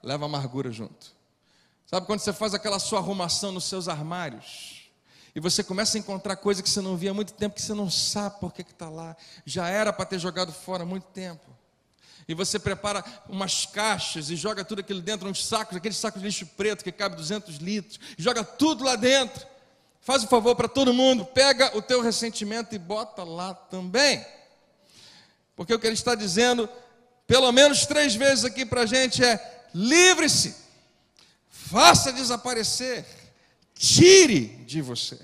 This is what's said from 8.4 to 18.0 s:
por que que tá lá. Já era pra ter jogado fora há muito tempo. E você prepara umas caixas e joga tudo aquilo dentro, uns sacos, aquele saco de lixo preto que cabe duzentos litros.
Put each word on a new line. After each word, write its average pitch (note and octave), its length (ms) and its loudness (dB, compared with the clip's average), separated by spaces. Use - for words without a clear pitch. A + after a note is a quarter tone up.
por F3 100 -8
que - 140 -16
que - 80 -20
tá E3 160 -16
lá. D#3+ 260 -16
Já E3+ 240 -6
era G#3 240 0
pra F#3+ 140 -6
ter F#3 120 -6
jogado F3+ 340 -6
fora F3+ 320 -10
há - 20 -10
muito F#3 220 -8
tempo. F3 420 -16
E D#3+ 60 -8
você F#3+ 260 -4
prepara G3+ 460 -6
umas F#3+ 380 -4
caixas F#3 640 -4
e E3+ 60 -6
joga G3+ 280 -6
tudo G#3 160 -8
aquilo F#3+ 220 -8
dentro, F#3+ 260 -8
uns - 160 -6
sacos, G#3+ 320 -4
aquele F#3 180 -6
saco G#3+ 240 -6
de F#3+ 60 -10
lixo G3 220 -6
preto G3+ 360 -4
que - 80 -8
cabe G3 240 -6
duzentos E3 420 -8
litros. F#3+ 440 -8